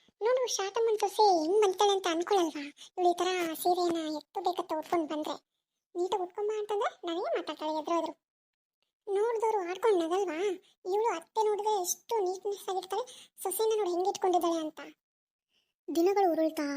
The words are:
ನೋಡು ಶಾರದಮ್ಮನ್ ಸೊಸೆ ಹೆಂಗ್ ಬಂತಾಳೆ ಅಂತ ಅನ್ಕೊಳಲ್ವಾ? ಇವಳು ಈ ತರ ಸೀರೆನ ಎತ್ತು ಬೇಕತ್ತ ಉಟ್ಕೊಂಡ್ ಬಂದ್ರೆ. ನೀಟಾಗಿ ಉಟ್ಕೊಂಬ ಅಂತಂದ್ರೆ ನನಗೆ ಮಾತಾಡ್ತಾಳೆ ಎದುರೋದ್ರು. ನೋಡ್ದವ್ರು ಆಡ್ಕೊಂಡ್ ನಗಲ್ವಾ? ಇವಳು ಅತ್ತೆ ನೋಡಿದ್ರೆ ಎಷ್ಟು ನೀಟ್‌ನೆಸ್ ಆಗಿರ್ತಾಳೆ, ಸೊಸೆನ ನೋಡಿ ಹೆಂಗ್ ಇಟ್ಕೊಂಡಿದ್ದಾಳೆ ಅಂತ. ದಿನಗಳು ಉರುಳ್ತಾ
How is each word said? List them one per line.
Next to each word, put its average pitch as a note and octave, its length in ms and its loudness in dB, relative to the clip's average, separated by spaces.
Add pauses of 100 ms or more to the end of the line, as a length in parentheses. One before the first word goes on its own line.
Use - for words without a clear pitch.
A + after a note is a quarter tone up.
(220)
ನೋಡು B4 340 2
ಶಾರದಮ್ಮನ್ G#4+ 420 0
ಸೊಸೆ G4 440 4
ಹೆಂಗ್ F#4+ 200 2
ಬಂತಾಳೆ G4+ 280 4
ಅಂತ F#4+ 200 0
ಅನ್ಕೊಳಲ್ವಾ? E4+ 500 0 (380)
ಇವಳು F4 120 4
ಈ F4 40 0
ತರ F4+ 400 -2
ಸೀರೆನ E4+ 640 0
ಎತ್ತು E4+ 240 -8
ಬೇಕತ್ತ F4 380 -2
ಉಟ್ಕೊಂಡ್ D#4 320 -2
ಬಂದ್ರೆ. D4+ 240 -4 (640)
ನೀಟಾಗಿ F#4 260 -2
ಉಟ್ಕೊಂಬ G#4 360 -4
ಅಂತಂದ್ರೆ G#4 480 -4
ನನಗೆ E4+ 180 -4
ಮಾತಾಡ್ತಾಳೆ E4 480 -4
ಎದುರೋದ್ರು. D#4+ 400 -2 (1000)
ನೋಡ್ದವ್ರು A4 560 0
ಆಡ್ಕೊಂಡ್ F#4+ 340 2
ನಗಲ್ವಾ? F4 400 -2 (480)
ಇವಳು G#4 240 0
ಅತ್ತೆ G#4+ 300 -2
ನೋಡಿದ್ರೆ G#4 360 0
ಎಷ್ಟು G4+ 420 -2
ನೀಟ್‌ನೆಸ್ F#4+ 460 -4
ಆಗಿರ್ತಾಳೆ, F#4+ 640 -6 (100)
ಸೊಸೆನ A4 340 0
ನೋಡಿ G4+ 140 0
ಹೆಂಗ್ F4+ 180 0
ಇಟ್ಕೊಂಡಿದ್ದಾಳೆ F4 480 0
ಅಂತ. D#4 240 -6 (1160)
ದಿನಗಳು F#4+ 360 4
ಉರುಳ್ತಾ D#4+ 300 2 (140)